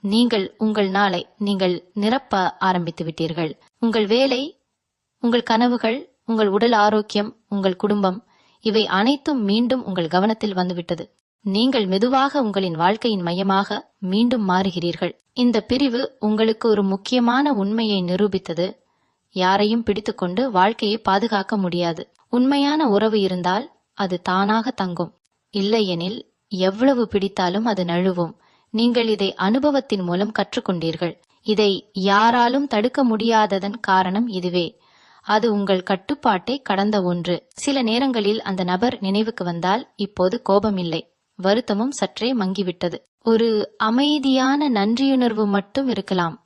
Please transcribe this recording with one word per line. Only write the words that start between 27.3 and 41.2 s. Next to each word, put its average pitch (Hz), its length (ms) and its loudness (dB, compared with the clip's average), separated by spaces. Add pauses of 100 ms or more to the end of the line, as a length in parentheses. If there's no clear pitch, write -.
அது 190 180 -2
நழுவும். 175 480 0 (400)
நீங்கள் 233 360 2
இதை 196 180 0 (120)
அனுபவத்தின் 262 640 0
மூலம் 185 300 -2
கற்றுக்கொண்டீர்கள். 170 800 -4 (320)
இதை 208 240 2 (320)
யாராலும் 240 680 2
தடுக்க 240 360 -2
முடியாததன் 214 760 0
காரணம் 190 500 0
இதுவே. 180 360 -2 (600)
அது 214 260 2
உங்கள் 196 320 0
கட்டுப்பாட்டை 208 760 -2
கடந்த 208 440 -2
ஒன்று. 175 320 -2 (200)
சில 277 280 -2
நேரங்களில் 226 580 0
அந்த 190 220 -4
நபர் 185 360 0
நினைவுக்கு 202 460 -2
வந்தால் 180 400 -2 (120)
இப்போது 190 440 -2
கோபம் 202 380 0
இல்லை, 165 220 -4 (380)